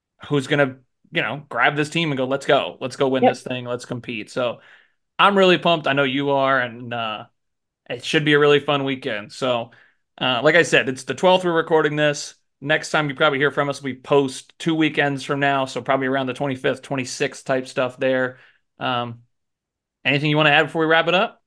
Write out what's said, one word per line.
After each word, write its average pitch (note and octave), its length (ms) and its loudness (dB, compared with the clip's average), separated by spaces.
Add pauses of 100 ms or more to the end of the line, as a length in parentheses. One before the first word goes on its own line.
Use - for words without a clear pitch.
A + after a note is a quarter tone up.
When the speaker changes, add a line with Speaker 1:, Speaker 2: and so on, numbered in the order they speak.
(280)
Speaker 1:
who's C#3 200 -2
gonna, C#3+ 300 0 (340)
you E3 100 -4
know, C3 280 -6
grab C3 260 2
this D3 160 -2
team E3 200 -2
and C3+ 60 -4
go, C3 80 -2
"Let's C3+ 220 -4
go, A#2 340 2
let's B2+ 140 -8
go C#3 140 0
win C3 120 0
Speaker 2:
Yep. C3 120 4
Speaker 1:
this - 100 -12
thing, B2+ 220 -8
let's B2 200 -8
compete." A#2+ 460 -10
So A#2+ 300 -4 (580)
I'm G3 180 6
really F#3 220 6
pumped. E3 260 0
I C3+ 80 0
know C#3 100 2
you C#3 280 0
are, C3+ 280 2
and, A#2+ 320 -6
uh, A2+ 340 -6 (600)
it B2 160 -10
should D#3 220 0
be D3+ 80 4
a D3 60 6
really D3 200 6
fun C#3+ 240 -2
weekend. C3 480 -6
So, A#2+ 400 -4 (460)
uh, B2+ 260 -2
like D#3 120 4
I E3 80 6
said, B2+ 260 2
it's C3 140 -8
the C3 100 -6
twelfth F#3 320 2
we're F3 80 0
recording D#3+ 440 2
this. D3 360 -2 (280)
Next D3+ 280 -2
time D3+ 200 0
you C3+ 60 -6
probably D3+ 220 2
hear C#3 140 2
from C#3+ 180 -2
us, C#3 140 -8
we C3+ 100 -6
post C3+ 640 0
two E3 160 -2
weekends D3 500 0
from C#3+ 160 -4
now, C#3 260 0
so B2+ 180 -8
probably C3+ 240 0
around C3+ 180 -2
the B2+ 80 -6
twenty-fifth, C3+ 480 -4
twenty-sixth C3+ 640 -6
type C3 220 -2
stuff B2+ 320 -4
there. B2+ 400 -2 (400)
Um, A#2+ 420 -6 (840)
anything C#3+ 280 0
you D3 60 2
wanna D3+ 120 4
add D3+ 140 4
before D#3 180 -4
we D#3 60 0
wrap E3 200 2
it E3+ 60 0
up? G3 340 -2